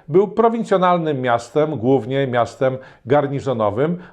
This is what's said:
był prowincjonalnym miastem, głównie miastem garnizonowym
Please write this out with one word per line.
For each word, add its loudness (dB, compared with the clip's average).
był 2
prowincjonalnym 0
miastem, 0
głównie 0
miastem -2
garnizonowym 0